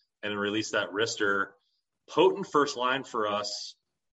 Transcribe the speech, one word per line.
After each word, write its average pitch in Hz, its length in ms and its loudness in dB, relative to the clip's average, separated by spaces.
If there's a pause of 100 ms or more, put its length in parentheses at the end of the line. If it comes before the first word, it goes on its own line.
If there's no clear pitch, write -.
(240)
and 104 120 -4
release 101 360 -2
that 101 180 0
wrister. 101 600 0 (560)
Potent 190 420 4
first 143 260 2
line 127 280 -2
for 107 240 -2
us. - 480 -6 (400)